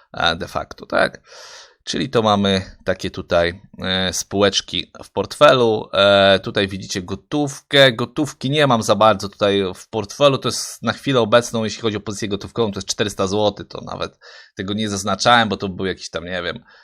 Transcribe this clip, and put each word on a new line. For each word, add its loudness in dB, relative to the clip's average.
e, -2
de -10
facto, -10
tak? -2
Czyli -6
to 0
mamy 2
takie -4
tutaj, -2
e, -2
spółeczki -2
w -20
portfelu. 2
E, 6
tutaj -2
widzicie -8
gotówkę. 2
Gotówki -6
nie 4
mam 2
za 2
bardzo 4
tutaj 0
w -20
portfelu. 2
To -4
jest -8
na -2
chwilę 0
obecną, 2
jeśli -8
chodzi -2
o -4
pozycję -8
gotówkową, -4
to -10
jest -12
czterysta -4
złotych. 0
To -12
nawet -10
tego -6
nie -4
zaznaczałem, 0
bo -4
to -6
był -6
jakiś -8
tam, -8
nie -8
wiem, -8